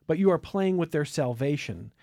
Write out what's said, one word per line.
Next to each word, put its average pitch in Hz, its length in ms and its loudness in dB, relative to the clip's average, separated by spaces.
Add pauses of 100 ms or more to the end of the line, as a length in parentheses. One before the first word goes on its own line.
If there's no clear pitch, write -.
but 165 120 0
you 196 120 4
are 165 80 4
playing 190 380 0
with 165 140 0
their 151 140 0
salvation. 123 880 -4 (100)